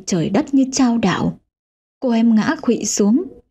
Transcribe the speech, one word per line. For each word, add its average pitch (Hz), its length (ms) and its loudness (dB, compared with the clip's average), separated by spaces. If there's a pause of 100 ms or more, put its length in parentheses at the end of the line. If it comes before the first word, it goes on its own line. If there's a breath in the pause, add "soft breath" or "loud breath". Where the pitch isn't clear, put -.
trời 170 240 -2
đất 262 240 -2
như 269 180 2
chao 240 260 0
đảo. 175 400 -2 (600)
Cô 262 100 -2
em 226 240 2
ngã 214 280 0
khuỵu - 220 0
xuống. 214 400 0 (260)